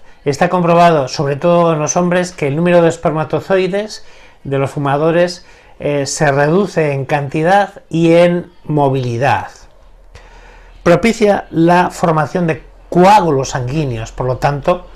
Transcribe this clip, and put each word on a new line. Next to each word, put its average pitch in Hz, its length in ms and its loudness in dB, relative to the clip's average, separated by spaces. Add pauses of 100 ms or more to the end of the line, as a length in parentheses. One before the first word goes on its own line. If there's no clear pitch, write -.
(240)
Está 147 240 0
comprobado, 170 600 2
sobre 143 260 -4
todo 170 380 2
en 151 80 -2
los 151 160 -2
hombres, 180 340 0
que - 160 -6
el 139 80 -2
número 175 280 2
de 165 80 4
espermatozoides 180 1120 -4 (400)
de 135 140 -4
los 139 120 -2
fumadores, 160 720 -2 (360)
eh, 143 260 -4
se 147 240 -2
reduce 151 640 0
en 135 140 -6
cantidad 160 800 -2
y 165 240 2
en 175 400 2 (100)
movilidad. 131 840 -2 (1400)
Propicia 196 640 2
la 175 400 2
formación 165 560 -2
de - 240 -6 (200)
coágulos 175 600 4
sanguíneos, 127 640 -6
por 127 140 -6
lo 127 100 -4
tanto, 147 600 -4